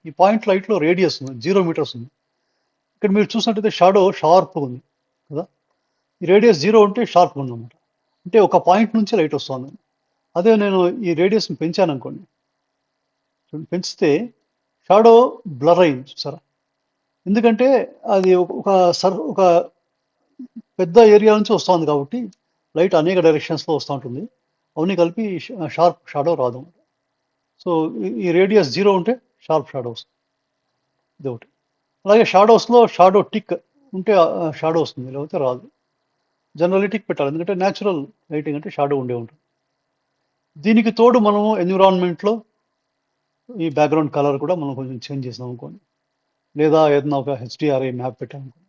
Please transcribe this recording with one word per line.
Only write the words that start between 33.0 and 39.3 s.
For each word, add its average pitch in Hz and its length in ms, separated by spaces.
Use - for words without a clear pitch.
టిక్ - 320
ఉంటే, 190 180
ఆ, 170 380
షాడో 160 320
వస్తుంది, 131 280
లేకపోతే 147 280
రాదు. 135 320
Generally 185 340
టిక్ 208 180
పెట్టాలి, 151 200
ఎందుకంటే 170 260
న్యాచురల్ 185 520
లైటింగ్ 151 240
అంటే 151 140
షాడో 143 260
ఉండే 123 180
ఉంటుంది. 117 260